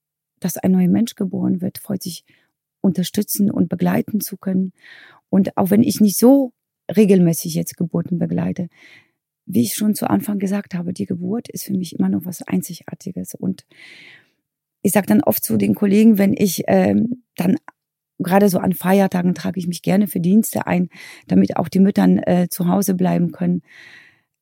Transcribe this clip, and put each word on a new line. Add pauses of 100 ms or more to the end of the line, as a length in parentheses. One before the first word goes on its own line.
(400)
dass
ein
neuer
Mensch
geboren
wird,
freut
sich, (560)
unterstützen
und
begleiten
zu
können. (560)
Und
auch
wenn
ich
nicht
so (420)
regelmäßig
jetzt
Geburten
begleite, (760)
wie
ich
schon
zu
Anfang
gesagt
habe,
die
Geburt
ist
für
mich
immer
noch
was
Einzigartiges.
Und (1160)
ich
sag
dann
oft
zu
den
Kollegen,
wenn
ich,
ähm, (120)
dann (640)
gerade
so
an
Feiertagen
trage
ich
mich
gerne
für
Dienste
ein, (380)
damit
auch
die
Müttern,
äh,
zu
Hause
bleiben
können. (800)